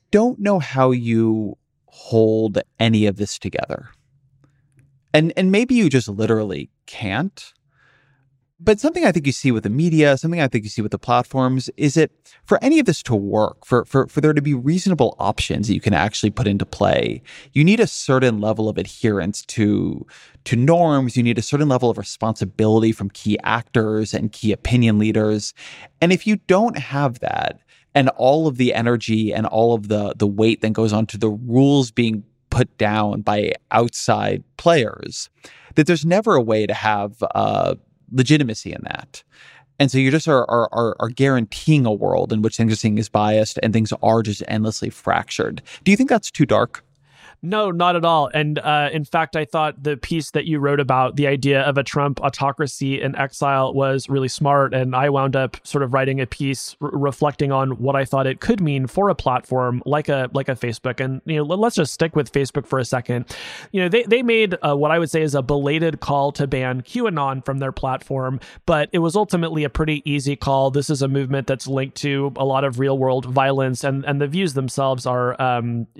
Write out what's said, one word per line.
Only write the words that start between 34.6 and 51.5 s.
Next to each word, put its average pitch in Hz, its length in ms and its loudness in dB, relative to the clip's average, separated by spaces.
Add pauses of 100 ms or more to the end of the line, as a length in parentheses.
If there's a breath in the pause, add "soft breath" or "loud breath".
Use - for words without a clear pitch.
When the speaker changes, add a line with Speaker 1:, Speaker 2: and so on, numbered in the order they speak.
Speaker 1:
that 156 120 4
there's 165 180 2
never 190 300 2
a 131 60 4
way 110 260 2
to 101 60 0
have, 104 500 -2 (100)
uh, 104 420 0 (360)
legitimacy 127 640 0
in - 100 -12
that. - 400 -14 (560 loud breath)
And 139 100 4
so 131 80 -2
you 131 140 2
just 156 160 0
are, 135 220 2
are, 117 240 2
are, 117 260 0
are 113 100 -2
guaranteeing 131 760 2
a 110 80 2
world 92 400 0
in 107 80 0
which 110 160 0
things 113 160 2
are - 20 -4
seen 107 240 0
as 107 80 -4
biased 107 560 0
and 110 80 0
things 110 220 0 (100)
are 113 180 4
just 104 260 -4
endlessly 107 420 -4
fractured. - 720 -4 (240 loud breath)
Do 190 60 4
you 202 60 4
think 262 120 2
that's 233 220 0
too 151 140 2
dark? 107 380 0 (580 soft breath)
Speaker 2:
No, 202 300 -2
not 175 240 2
at 165 80 -2
all. 160 300 2
And, 151 260 0
uh, 147 320 0
in 156 140 -4
fact, 160 320 -2
I 156 80 -2
thought 151 360 -4
the 147 140 -2
piece 156 360 -6
that 147 120 -2
you 151 160 -2
wrote 143 220 0
about 131 340 0
the 143 100 0
idea 139 360 2